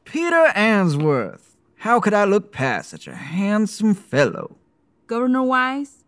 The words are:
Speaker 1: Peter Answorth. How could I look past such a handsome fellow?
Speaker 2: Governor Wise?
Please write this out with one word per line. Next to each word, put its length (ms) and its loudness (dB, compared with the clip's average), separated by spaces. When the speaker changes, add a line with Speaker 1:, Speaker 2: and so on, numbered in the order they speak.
Speaker 1:
Peter 500 2
Answorth. 1000 0
How 200 2
could 160 2
I 100 4
look 280 0
past 380 -4
such 180 -18
a 80 -16
handsome 760 -2
fellow? 640 -2
Speaker 2:
Governor 340 0
Wise? 640 -4